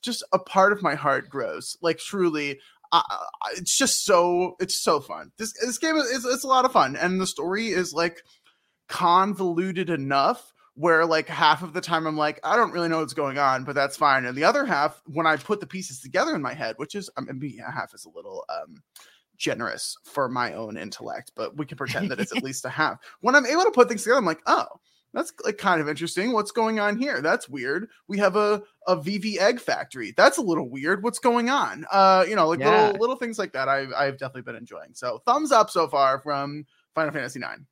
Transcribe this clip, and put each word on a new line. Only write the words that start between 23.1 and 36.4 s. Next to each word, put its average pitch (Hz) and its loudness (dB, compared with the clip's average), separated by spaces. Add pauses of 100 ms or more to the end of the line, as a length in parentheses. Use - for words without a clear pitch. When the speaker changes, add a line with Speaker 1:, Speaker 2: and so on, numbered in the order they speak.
Speaker 1:
When 247 0
I'm 285 6
able 311 2
to 427 4
put 247 6
things 226 -6
together, 247 4
I'm 233 0
like, 160 -2
"Oh, - 2 (460)
that's, - -6 (120)
like, - -2
kind 175 2
of 147 -2
interesting. 165 -4
What's 208 0
going 220 0
on 208 0
here? 247 -2
That's 160 0
weird. 139 -6 (200)
We 202 -4
have 196 4
a, 208 2 (240)
a 185 4
V 175 -4
V 202 -4
egg 226 2
factory. 117 -6
That's 226 6
a 320 -2
little 156 0
weird. 151 -2
What's 233 -4
going 240 2
on?" 160 -2
Uh, 190 8
you 214 0
know, 165 6
like, 165 2
Speaker 2:
Yeah. 214 6
Speaker 1:
little, 202 0
little 247 2
things 233 -6
like 190 -4
that 131 -2
I've, 139 0
I've 135 -2
definitely 131 -10
been 117 -12
enjoying. - -16
So 120 -8
thumbs 277 2
up 214 6
so 165 0
far 135 4
from 143 -6 (300)